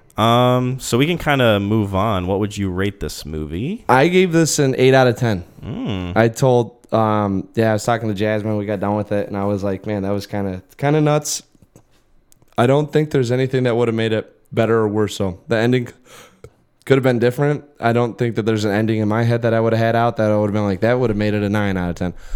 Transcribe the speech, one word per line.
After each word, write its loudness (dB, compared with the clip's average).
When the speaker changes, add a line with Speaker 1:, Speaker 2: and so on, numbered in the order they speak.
Speaker 1:
bud. 0
Um, 2
so -2
we 4
can -2
kinda 2
move 0
on. -2
What -2
would -4
you -4
rate -4
this -10
movie? -8
Speaker 2:
I 6
gave 2
this 2
an 2
eight 4
out 6
of 0
ten. -2
Speaker 1:
Mm. -6
Speaker 2:
I 4
told, 2
um, 0
yeah, 2
I 2
was -2
talking -2
to -2
Jasmine. -2
We -4
got -4
done -2
with -4
it, -2
and -8
I -4
was -2
like, -4
"Man, -4
that -2
was -4
kinda, -6
kinda 0
nuts." -2
I 2
don't 0
think 0
there's 0
anything 0
that 2
would've 2
made 0
it -4
better 2
or 2
worse. -2
So -4
the 0
ending 2
could 4
have 2
been 2
different. 0
I 0
don't 0
think -2
that -2
there's 0
an 0
ending 0
in 0
my 0
head 0
that 0
I 2
would 2
have 2
had 2
out 0
that 2
I 2
would 2
have -2
been 0
like, -2
"That 2
would 0
have -2
made 0
it 0
a 0
nine 0
out -2
of -4
ten." -4